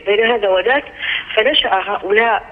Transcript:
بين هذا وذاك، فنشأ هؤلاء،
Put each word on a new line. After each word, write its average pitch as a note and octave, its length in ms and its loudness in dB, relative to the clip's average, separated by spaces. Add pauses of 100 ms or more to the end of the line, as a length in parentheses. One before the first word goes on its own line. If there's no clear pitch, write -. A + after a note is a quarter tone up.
بين G#3 200 2
هذا A3+ 240 0
وذاك، F#3 340 2 (520)
فنشأ B3+ 380 2
هؤلاء، G3 800 0